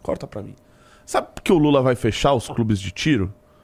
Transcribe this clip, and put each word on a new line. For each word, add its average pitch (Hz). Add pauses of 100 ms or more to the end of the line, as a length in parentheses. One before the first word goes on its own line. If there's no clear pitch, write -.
corta -
pra 104
mim. 101 (520)
Sabe -
por -
que -
o 175
Lula 147
vai 127
fechar -
os 120
clubes 113
de 98
tiro? 104 (300)